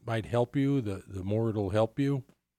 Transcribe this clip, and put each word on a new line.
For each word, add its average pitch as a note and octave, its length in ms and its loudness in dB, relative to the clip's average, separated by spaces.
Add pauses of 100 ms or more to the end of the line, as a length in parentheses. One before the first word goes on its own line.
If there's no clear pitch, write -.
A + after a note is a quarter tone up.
might A2+ 220 -4
help A#2+ 280 0
you, C#3 240 2
the, G2+ 280 -4
the F#2+ 160 -8
more A2 260 0
it'll G2+ 220 -2
help A2 260 2
you. C#3 260 0 (360)